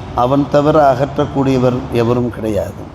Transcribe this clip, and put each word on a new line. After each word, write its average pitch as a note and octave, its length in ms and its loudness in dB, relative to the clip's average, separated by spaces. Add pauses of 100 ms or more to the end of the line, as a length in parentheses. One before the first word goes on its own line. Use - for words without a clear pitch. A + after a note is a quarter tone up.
(140)
அவன் C3+ 360 2
தவிர D3 420 4
அகற்றக்கூடியவர் C3+ 840 0 (160)
எவரும் A#2+ 380 0
கிடையாது. G#2 520 -6 (120)